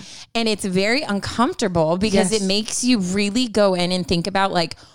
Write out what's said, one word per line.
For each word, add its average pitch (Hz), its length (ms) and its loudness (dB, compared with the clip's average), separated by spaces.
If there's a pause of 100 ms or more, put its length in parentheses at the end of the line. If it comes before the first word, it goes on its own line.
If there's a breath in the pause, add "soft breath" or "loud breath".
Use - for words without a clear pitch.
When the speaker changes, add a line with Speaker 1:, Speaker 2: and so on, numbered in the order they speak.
(360 loud breath)
Speaker 1:
And 226 120 0
it's 214 160 -2
very 202 380 0
uncomfortable 185 920 0
because 196 340 2
Speaker 2:
Yes. 214 120 0
Speaker 1:
it - 20 -2
makes 208 400 -2
you 247 160 4
really 202 480 0
go 202 260 4
in 175 160 0
and 185 160 -2
think 175 220 0
about, 196 240 0
like, 170 240 -2 (180 loud breath)